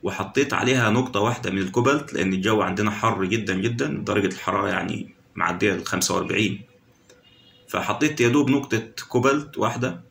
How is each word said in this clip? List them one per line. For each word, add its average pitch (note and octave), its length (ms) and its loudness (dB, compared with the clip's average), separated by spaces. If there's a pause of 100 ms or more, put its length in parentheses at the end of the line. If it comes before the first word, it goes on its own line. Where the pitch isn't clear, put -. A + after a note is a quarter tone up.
وحطيت G2 520 -2
عليها A#2+ 360 2
نقطة G#2+ 300 2
واحدة A2 300 0
من F#2+ 80 0
الكوبالت، B2 560 0
لأن F#2+ 180 0
الجو G2+ 300 2
عندنا F#2+ 280 0
حر G#2 340 0
جدًا G2 300 -2
جدًا، A#2 520 -2
درجة G2+ 200 0
الحرارة G2 420 -2
يعني F2+ 460 -4 (200)
معدية F2+ 400 2
ال F2 120 -6
خمسة F#2 280 0
وأربعين، F2+ 480 0 (1040)
فحطيت G#2+ 520 0
يا A#2 80 6
دوب C3 220 4
نقطة B2+ 320 0 (260)
كوبالت C#3 500 2
واحدة A2 420 -2 (100)